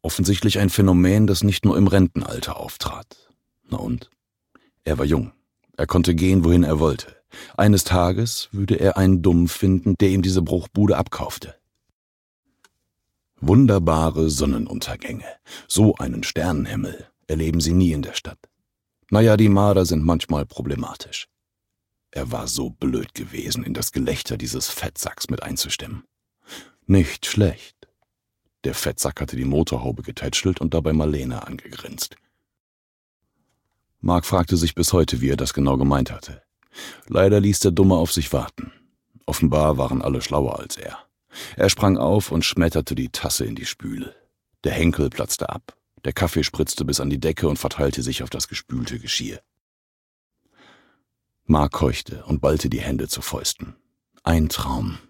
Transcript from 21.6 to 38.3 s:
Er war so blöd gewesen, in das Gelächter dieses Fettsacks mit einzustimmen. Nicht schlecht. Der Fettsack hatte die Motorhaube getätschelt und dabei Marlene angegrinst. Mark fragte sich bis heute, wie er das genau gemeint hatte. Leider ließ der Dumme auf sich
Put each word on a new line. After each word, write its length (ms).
Er 200
war 160
so 220
blöd 460
gewesen, 500
in 80
das 180
Gelächter 460
dieses 320
Fettsacks 600
mit 120
einzustimmen. 640
Nicht 380
schlecht. 640
Der 100
Fettsack 460
hatte 140
die 120
Motorhaube 560
getätschelt 580
und 140
dabei 180
Marlene 540
angegrinst. 720
Mark 260
fragte 320
sich 160
bis 180
heute, 300
wie 80
er 60
das 180
genau 240
gemeint 340
hatte. 300
Leider 340
ließ 200
der 100
Dumme 260
auf 160
sich 200